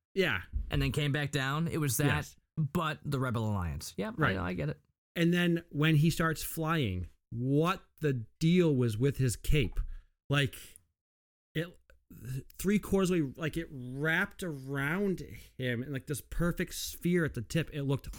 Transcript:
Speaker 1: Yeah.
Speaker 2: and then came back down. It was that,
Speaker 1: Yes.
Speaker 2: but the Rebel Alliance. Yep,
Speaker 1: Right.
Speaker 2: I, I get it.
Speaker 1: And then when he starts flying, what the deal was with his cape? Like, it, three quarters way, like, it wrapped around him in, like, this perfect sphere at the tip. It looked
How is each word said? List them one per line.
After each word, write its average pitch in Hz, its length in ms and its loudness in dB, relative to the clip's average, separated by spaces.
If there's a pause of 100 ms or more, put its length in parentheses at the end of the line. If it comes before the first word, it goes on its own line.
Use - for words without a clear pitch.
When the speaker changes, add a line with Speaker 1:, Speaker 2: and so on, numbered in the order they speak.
(140)
Speaker 1:
Yeah. 156 260 2 (320)
Speaker 2:
and 147 100 2
then 135 100 2
came 147 200 0
back 147 200 0
down. 143 360 0
It - 100 -2
was 143 200 0
that, 147 80 2
Speaker 1:
Yes. 147 300 0 (220)
Speaker 2:
but 156 480 0
the 143 140 -2
Rebel 117 300 0
Alliance. 85 480 -2
Yep, 214 200 -6
Speaker 1:
Right. 117 200 2
Speaker 2:
I, 90 120 -2
I 92 40 -4
get 143 160 -2
it. - 80 -6 (380)
Speaker 1:
And 170 180 4
then 175 360 2
when 156 260 4
he 156 140 6
starts 160 340 0
flying, 139 640 -2 (240)
what 143 520 2 (180)
the 135 240 0 (140)
deal 165 360 6
was 120 220 2
with 135 200 2
his 127 180 2
cape? - 440 4 (500)
Like, 139 260 2 (1000)
it, 165 140 -4 (920)
three 202 200 2
quarters 190 320 2
way, 175 100 2 (160)
like, 147 200 -4
it - 140 -6
wrapped 147 720 -2
around 147 800 -2 (360)
him 123 260 -2
in, 147 100 -8
like, 131 140 -8
this 143 140 -6
perfect - 520 -2
sphere - 520 0
at - 80 -4
the 120 80 -6
tip. 156 320 -2
It 143 100 -4
looked 135 360 -2